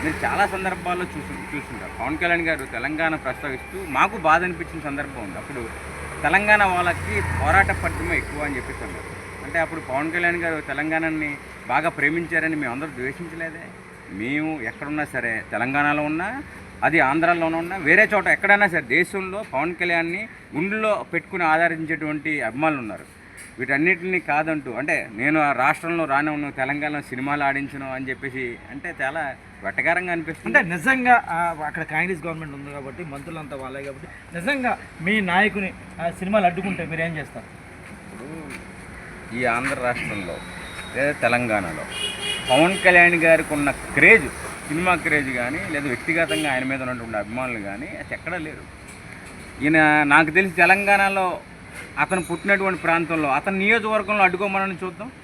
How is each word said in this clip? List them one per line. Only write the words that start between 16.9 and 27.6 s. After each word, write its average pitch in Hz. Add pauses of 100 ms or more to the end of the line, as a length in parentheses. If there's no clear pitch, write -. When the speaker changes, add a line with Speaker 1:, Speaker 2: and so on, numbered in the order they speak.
Speaker 1:
ఆంధ్రాలోనే 165
ఉన్నా, 170
వేరే 185
చోట 185
ఎక్కడైనా 196
సరే 165
దేశంలో 185
పవన్ 156
కళ్యాణ్ని 175 (280)
గుండెల్లో 202
పెట్టుకుని 175
ఆదరించేటువంటి 156
అభిమానులు 139
ఉన్నారు. 98 (420)
వీటన్నిటిని 170
కాదంటూ, 151
అంటే 131
నేను 147
ఆ 147
రాష్ట్రంలో 156
రానే 147
ఉన్నాను, 147
తెలంగాణలో 147
సినిమాలు 143
ఆడించను 139